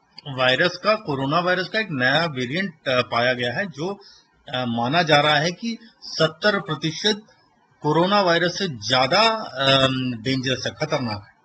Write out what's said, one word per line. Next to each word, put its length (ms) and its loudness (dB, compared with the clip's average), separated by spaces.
वायरस 480 2
का, 180 2
कोरोना 440 -2
वायरस 300 0
का 100 -4
एक 120 -2
नया 340 2
variant, 640 -6
अ, 140 2
पाया 300 2
गया 200 -4
है 140 -4
जो, 320 -8
अ, 140 -2
माना 340 0
जा 180 4
रहा 180 4
है 140 0
कि 260 -8
सत्तर 580 0
प्रतिशत 640 -2
कोरोना 380 2
वायरस 380 2
से 100 -2
ज्यादा, 520 0
um, 640 2
dangerous 440 -2
है, 60 -6
खतरनाक 540 -4
है। 60 -20